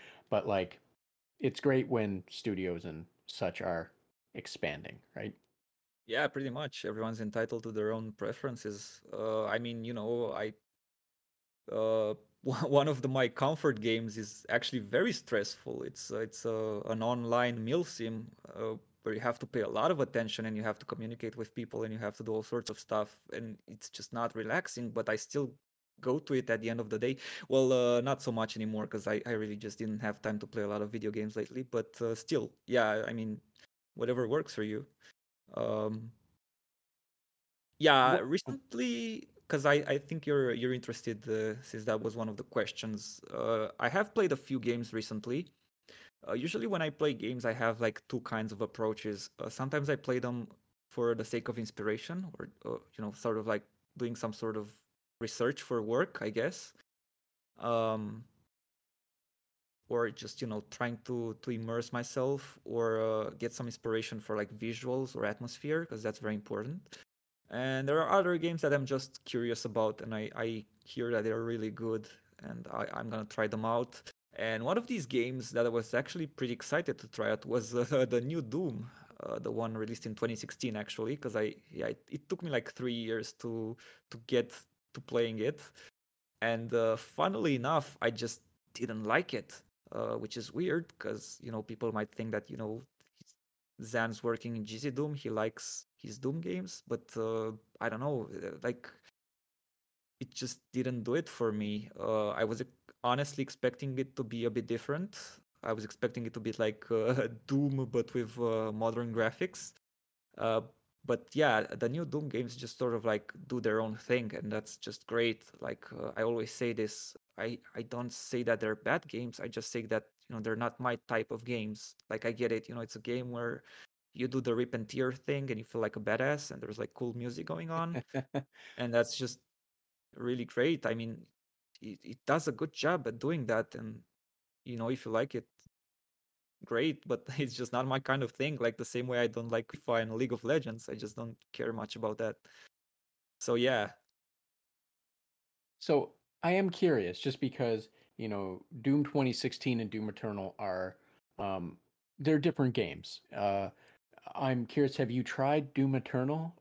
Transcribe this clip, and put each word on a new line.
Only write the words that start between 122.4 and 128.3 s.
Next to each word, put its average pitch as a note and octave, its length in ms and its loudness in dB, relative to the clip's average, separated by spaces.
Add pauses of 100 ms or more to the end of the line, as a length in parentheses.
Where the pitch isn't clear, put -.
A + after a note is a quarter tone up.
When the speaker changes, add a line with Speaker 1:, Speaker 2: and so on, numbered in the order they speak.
Speaker 2:
it, A2 180 0
you A#2+ 60 -8
know, A#2+ 60 -6
it's A2+ 160 -8
a G#2+ 40 -12
game B2 300 -2
where A#2 320 -4 (500)
you B2 140 -2
do C3 140 0
the A#2 140 2
rip B2 200 0
and A2+ 140 -4
tear B2+ 240 0
thing C#3 380 -2
and A2 80 -2
you A2+ 60 -10
feel A#2 160 -4
like G#2+ 160 0
a G#2+ 40 -4
badass C3 500 2
and C2+ 100 -10
there's, G#2+ 180 -6
like, A2+ 160 -6
cool A#2+ 180 -4
music A#2+ 340 -6
going E3 240 -4
on. E3 320 -2 (100)
Speaker 1:
<laughs> C3+ 340 -4 (300)